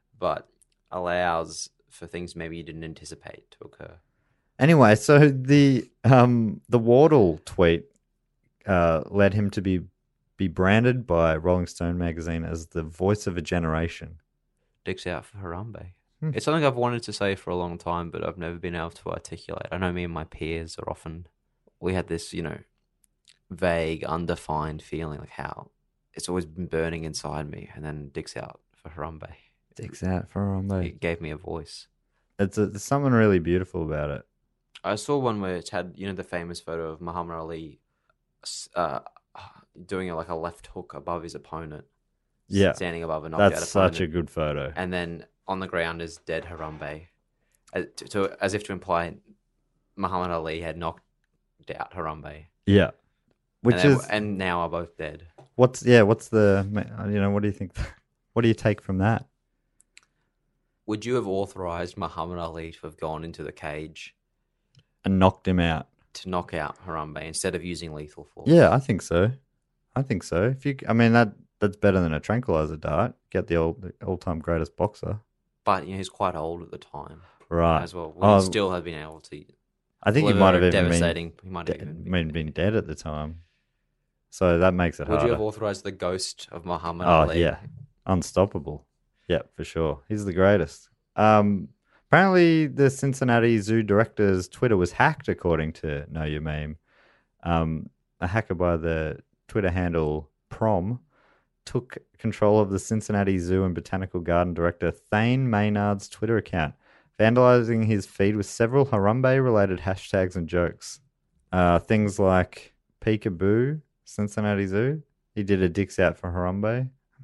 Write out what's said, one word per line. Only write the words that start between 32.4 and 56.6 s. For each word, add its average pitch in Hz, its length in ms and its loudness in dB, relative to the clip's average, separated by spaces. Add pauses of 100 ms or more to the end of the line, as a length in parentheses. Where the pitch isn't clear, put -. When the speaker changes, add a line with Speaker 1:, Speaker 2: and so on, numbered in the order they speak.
Speaker 2:
It's 98 180 -4
a, 104 80 2
there's 101 160 -8
something 139 300 0
really 107 260 6
beautiful 87 460 -2
about 76 260 -4
it. 71 120 -10 (600)
Speaker 1:
I 101 140 -2
saw 143 220 -4
one 113 220 -2
where 92 140 -4
it 85 140 -8
had, 90 280 -8
you 95 120 -10
know, 98 60 -6
the 92 100 -10
famous 87 360 -10
photo 82 300 -8
of 80 100 -14
Muhammad 85 360 -8
Ali, 82 420 -12 (640)
s-, - 320 -14
uh, 76 260 -2 (840)
doing 92 240 -6
a, 82 60 -6
like, 82 120 -8
a 87 60 -6
left 85 340 -10
hook - 260 -16
above 80 280 -8
his 78 140 -14
opponent, 78 480 -14 (640)
Speaker 2:
Yeah. 98 240 4
Speaker 1:
standing 85 320 -6
above 78 200 -6
a 80 40 -10
knockout 95 240 4
Speaker 2:
That's 80 160 -4
such 92 320 2
a 92 40 0
Speaker 1:
opponent. 78 80 -6
Speaker 2:
good 82 180 -4
photo. 73 440 -4
Speaker 1:
And 90 180 -6
then 85 340 -8 (200)
on 95 140 -6
the 92 80 -8
ground 82 340 -4
is 82 160 -12
dead 80 260 -8
Harambe, 78 600 -12 (680)
uh, 90 100 -6 (140)
to, - 120 -16
to, 98 320 -4
as 98 140 -2
if 101 100 -6
to - 80 -10
imply 85 420 -4 (800)
Muhammad 90 360 -4
Ali 80 280 -6
had 82 160 -10
knocked 82 260 -8 (760)
out - 140 -12
Harambe. 78 540 -10 (200)
Speaker 2:
Yeah. 98 240 6 (720)
Which 123 140 4
Speaker 1:
And - 60 0
they 147 60 6
Speaker 2:
is 139 140 8
Speaker 1:
w-, - 140 -4
and 104 220 -4
now 90 220 -2
are 82 80 -4
both 85 280 -8
dead. 78 300 -12 (300)
Speaker 2:
What's, 127 280 2
yeah, 120 180 10
what's - 260 2
the, 101 380 4 (420)